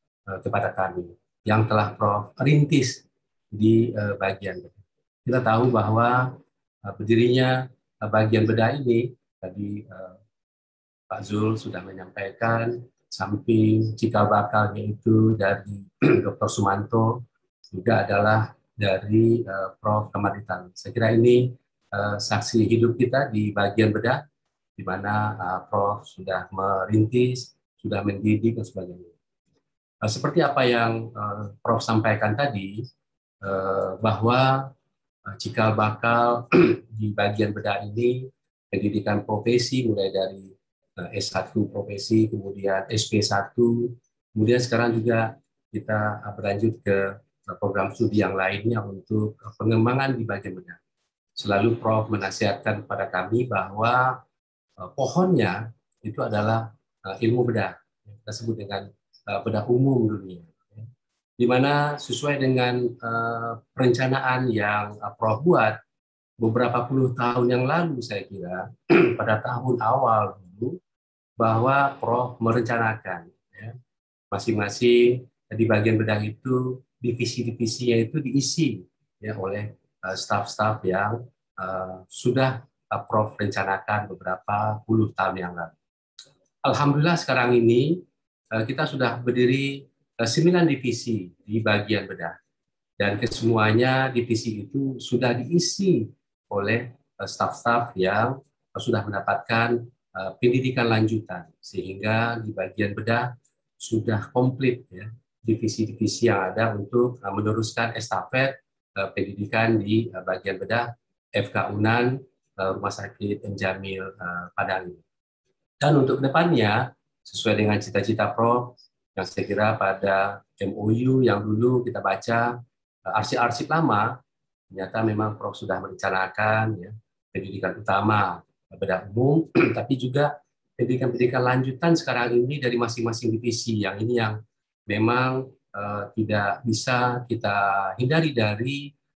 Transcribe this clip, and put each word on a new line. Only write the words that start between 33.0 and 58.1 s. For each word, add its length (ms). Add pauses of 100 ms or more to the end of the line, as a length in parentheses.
eh, 560
bahwa, 720 (560)
eh, 160
cikal 320
bakal 720 (220)
<clears throat> 320
di 120
bagian 400
bedah 380
ini, 400 (400)
pendidikan 560
profesi 640
mulai 240
dari, 320 (540)
eh, 200
S 120
satu 400
profesi, 600
kemudian 560
S 200
P 160
satu, 680 (400)
kemudian 280
sekarang 360
juga 400 (360)
kita, 520
eh, 120
berlanjut 380 (100)
ke, 140 (220)
eh, 360
program 400
studi 240
yang 160
lainnya 480
untuk, 560
eh, 160
pengembangan 640
di 80
bagian 320
bedah. 200 (520)
Selalu 480
Prof 320
menasihatkan 720
kepada 240
kami 400
bahwa, 720 (560)
eh, 160
pohonnya 800 (320)
itu 160
adalah, 560 (320)
eh, 160
ilmu 240
bedah, 320 (240)
yang 160